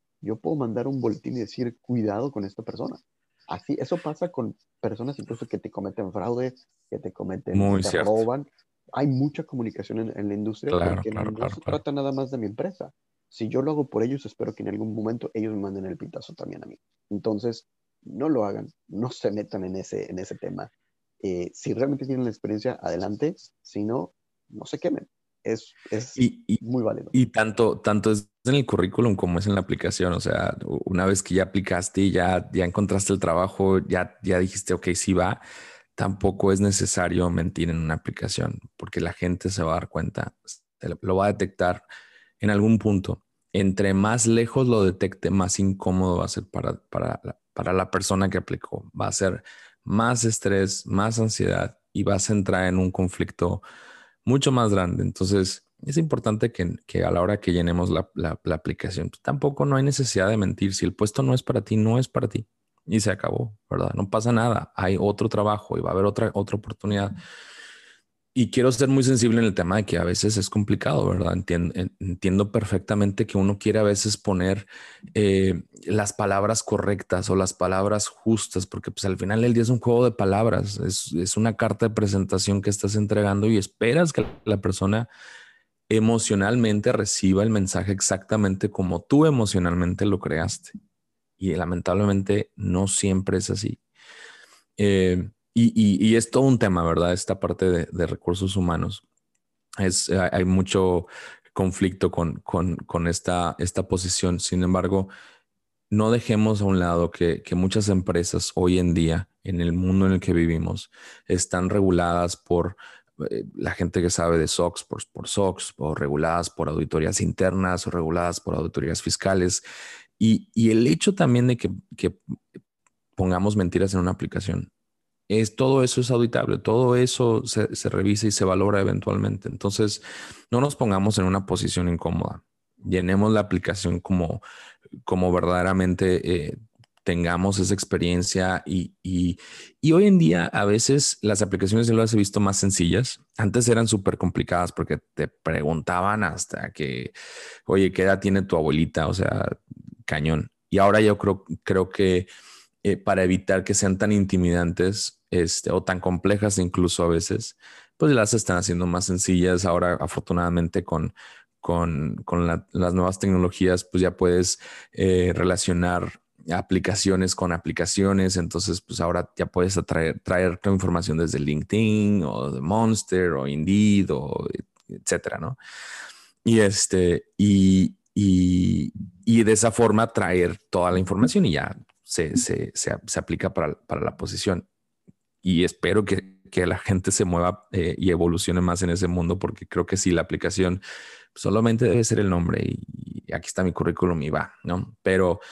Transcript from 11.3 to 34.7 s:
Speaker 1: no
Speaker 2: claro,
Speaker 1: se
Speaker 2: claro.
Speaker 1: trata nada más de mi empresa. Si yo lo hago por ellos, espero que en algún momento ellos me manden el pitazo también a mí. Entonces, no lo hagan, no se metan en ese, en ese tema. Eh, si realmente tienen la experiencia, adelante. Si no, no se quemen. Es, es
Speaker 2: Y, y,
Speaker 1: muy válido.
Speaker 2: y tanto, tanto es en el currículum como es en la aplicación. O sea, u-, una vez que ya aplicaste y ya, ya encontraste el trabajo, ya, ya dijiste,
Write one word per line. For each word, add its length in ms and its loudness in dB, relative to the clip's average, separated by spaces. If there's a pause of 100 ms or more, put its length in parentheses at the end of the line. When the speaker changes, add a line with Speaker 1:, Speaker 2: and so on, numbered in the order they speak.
Speaker 1:
no 40 -10
Speaker 2:
claro, 200 -6
Speaker 1:
se 60 -16
Speaker 2:
claro. 160 -4
Speaker 1:
trata 140 -8
nada 220 -4
más 180 -6
de 60 -6
mi 80 -6
empresa. 480 -10 (360)
Si 200 -8
yo 120 -2
lo 100 -2
hago 180 -2
por 140 -2
ellos, 220 -4
espero 280 -8
que 100 -12
en 60 -6
algún 260 -6
momento 380 -6
ellos 200 -4
me 60 -6
manden 260 -8
el 120 -10
pitazo 380 -16
también 280 -14
a 40 -18
mí. 120 -20 (300)
Entonces, 580 -6 (360)
no 260 -6
lo 160 0
hagan, 260 -8 (160)
no 220 -6
se 220 -6
metan 340 -8
en 100 -8
ese, 340 -8
en 100 -10
ese 160 -12
tema. 360 -12 (500)
Eh, 320 -6
si 200 -8
realmente 320 -4
tienen 200 -4
la 40 -4
experiencia, 520 -6
adelante. 540 -4 (260)
Si 220 -8
no, 300 -4 (360)
no 160 -16
se 140 -10
quemen. 300 -6 (340)
Es, 300 -6 (160)
es 280 -6
Speaker 2:
Y, 300 0
y, 140 0
Speaker 1:
muy 220 -4
válido. 280 -6
Speaker 2:
y 160 4
tanto, 540 0
tanto 300 2
es 180 -4 (160)
en 100 2
el 100 2
currículum 500 0
como 240 0
es 80 -2
en 80 2
la 60 0
aplicación. 520 -2
O 60 -2
sea, 360 -2 (100)
u-, 200 -4
una 200 0
vez 180 2
que 120 -2
ya 80 4
aplicaste 580 -2
y 100 4
ya, 420 2
ya 120 0
encontraste 480 0
el 60 2
trabajo, 680 2
ya, 340 -2
ya 180 0
dijiste, 340 -2